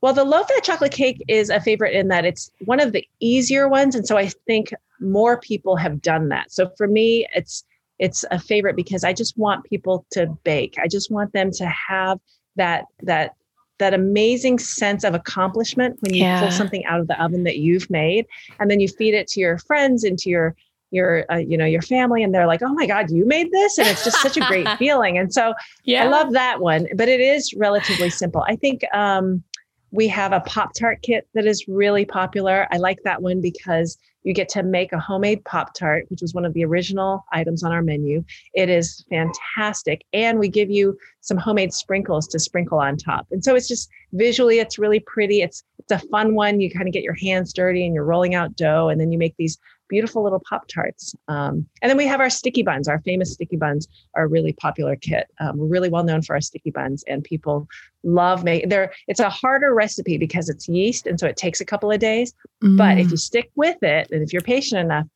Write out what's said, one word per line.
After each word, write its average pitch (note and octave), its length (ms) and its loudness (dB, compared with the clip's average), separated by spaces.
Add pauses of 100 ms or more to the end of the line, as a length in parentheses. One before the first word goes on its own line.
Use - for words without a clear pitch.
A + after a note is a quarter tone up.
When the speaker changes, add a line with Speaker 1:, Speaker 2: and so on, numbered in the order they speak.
Speaker 1:
well, C4 100 4
the C4+ 120 4
low-fat F#4 400 2
chocolate E4 280 0
cake B3+ 360 0
is G#3+ 220 2
a G3+ 100 2
favorite G#3+ 340 0
in F#3+ 140 2
that F3 160 2
it's F3 260 -4 (140)
one B3 160 2
of C4 120 2
the G3+ 140 -2 (140)
easier C4 480 2
ones. C4+ 260 4
And A3 120 -2
so G#3+ 100 2
I G3 100 2 (200)
think A3 280 -2 (260)
more A3 400 2
people F#3+ 360 -2
have D#3+ 260 -4
done D#3+ 280 0
that. - 220 -4
So F#3 240 0
for G#3 120 0
me, A3 440 2
it's, - 320 -6 (360)
it's F#3 320 -2
a F3+ 80 -2
favorite G3+ 340 0
because F3+ 300 -4
I F3+ 80 2
just A3 260 -6
want G#3 260 0
people F#3 480 -2
to F3 140 0 (180)
bake. D3+ 380 -2
I E3+ 60 -2
just G3 220 -4
want G#3 220 -2
them F#3+ 200 0
to F#3 140 -6
have F#3+ 520 -2 (380)
that, F3 280 0 (180)
that, D#3+ 340 -2 (420)
that G3 160 2
amazing A3+ 640 2
sense G3+ 460 -2
of F#3+ 100 2
accomplishment A3 880 -2
when F#3+ 120 -2
you F#3 120 4
Speaker 2:
Yeah. F3+ 160 2
Speaker 1:
pull F3+ 100 2
something F#3+ 360 -2
out E3+ 140 0
of E3 60 -2
the D#3+ 160 -2
oven F3 220 -2
that E3 140 -2
you've E3+ 300 2
made, F3 380 0 (320)
and G#3 120 2
then G3+ 100 4
you F#3+ 80 2
feed G#3+ 260 0
it G#3 140 0
to - 120 -4
your F3 180 2
friends C4+ 440 2
and F#3+ 160 0
to - 100 -6
your, E3 280 0 (360)
your, E3+ 380 2
uh, E3+ 60 0
you E3 220 0
know, D#3+ 80 2
your D#3+ 160 0
family, B3 400 2
and G3 100 2
they're F3+ 140 4
like, E3+ 160 2
"Oh C4 100 -2
my D4 140 0
God, G3 240 0
you E3+ 160 4
made E4 240 2
this?" G4 260 2
And A3 120 4
it's F#3+ 160 -2
just C#4+ 180 2
such C4+ 140 0
a D#4+ 100 0
great F#3+ 220 2
Speaker 2:
<laughs> G#3 100 -2
Speaker 1:
feeling. A#3+ 400 2
And F#3 160 -2
so A3+ 180 2 (320)
Speaker 2:
Yeah. B3 200 2
Speaker 1:
I - 20 4
love C#4+ 260 4
that B3+ 280 0
one, E3 340 2
but A3 140 2
it B3+ 120 4
is C4+ 340 2
relatively G3+ 540 0
simple. E3+ 380 -2
I G#3+ 80 0
think, C4 280 -2 (120)
um, F#3+ 480 0 (500)
we A3 160 2
have G3 240 -2
a G3 80 2
Pop-Tart - 640 -4
kit A3+ 320 -2
that G#3+ 120 0
is G#3 220 0
really G3+ 360 2
popular. F#3+ 680 0
I F3 60 -2
like F#3 280 0
that F#3 180 -2
one F#3 180 0
because E3+ 560 -2 (280)
you F#3 100 -2
get F#3 160 -2
to G3+ 120 -4
make F#3 300 0
a F3 60 -4
homemade G3+ 460 -2
Pop-Tart, D#3+ 640 -4
which F3+ 140 -10
was E3+ 120 -6
one F3 100 -2
of E3 100 -4
the E3 100 0
original F#3+ 680 -2
items E3 300 -2
on E3+ 100 -2
our E3+ 100 0
menu. D3+ 420 -2 (300)
It F#3 140 2
is E3+ 400 0
fantastic. E3 1040 -4
And A3+ 260 0
we G#3 100 2
give G3+ 220 0
you G3 280 2 (220)
some - 160 -4
homemade G3 360 0
sprinkles F#3+ 560 -4
to E3 100 -6
sprinkle E3+ 400 -2
on C#3+ 180 0
top. - 340 -6
And F#3 140 -6
so C4 100 4
it's B3+ 140 2
just A#3+ 200 -6 (240)
visually, A3+ 460 4
it's A3 200 -4
really G#3+ 220 2
pretty. G#3 400 0
It's, - 220 -4 (160)
it's - 140 -4
a F#3+ 160 -4
fun G#3+ 260 2
one. G#3 260 2
You F#3+ 100 0
kinda F#3 200 -4
get F#3 140 -4
your E3+ 100 -4
hands F#3 380 -2
dirty F3+ 340 0
and E3+ 80 -2
you're D3 100 -2
rolling F3 300 2
out E3+ 220 -2
dough, D#3+ 320 2
and D#3 120 0
then D#3+ 120 0
you E3 60 -2
make E3 200 -2
these D#3+ 180 -4 (320)
beautiful A3 360 -2
little F#3+ 260 0
Pop-Tarts. - 640 -8 (140)
Um, D3 360 -4 (160)
and A#3+ 80 0
then C4+ 80 4
we C#4+ 120 2
have C#4 100 0
our C4 100 2
sticky B3 360 -2
buns. D3 240 -2
Our D3 140 0
famous F3+ 300 -2
sticky E3+ 240 -8
buns D3+ 300 -2 (300)
are D#3+ 80 0
a - 20 0
really D#3 260 0
popular D3 440 -4
kit. - 320 -4 (100)
Um, D3 200 -6
we're D3+ 100 -2
really F3+ 200 0
well E3+ 140 0
known D#3+ 200 0
for - 120 -4
our C#3+ 60 0
sticky - 320 -8
buns, C#3 340 -6
and C#3 160 -6
people D3+ 460 -6 (340)
love F3 420 2
ma-, E3+ 220 2
they're, F#3+ 260 0 (140)
it's G3+ 140 -4
a G3+ 100 2
harder C4+ 440 2
recipe G#3 440 0
because E3 300 -2
it's - 200 -8
yeast, F#3+ 380 0
and F3 140 -4
so F3 80 -2
it - 80 -4
takes E3+ 240 -4
a G3 40 -8
couple G#3 280 -2
of G#3 80 0
days. A3+ 340 0 (260)
But F#3+ 380 6
if F3+ 80 4
Speaker 2:
Mm. F3 60 2
Speaker 1:
you E3 40 -2
stick A#3+ 380 -4
with E4+ 280 0
it, D#3 280 0
and D#3 140 -2
if D3+ 80 -8
you're F3+ 100 -2
patient B3 380 0
enough D#3 360 0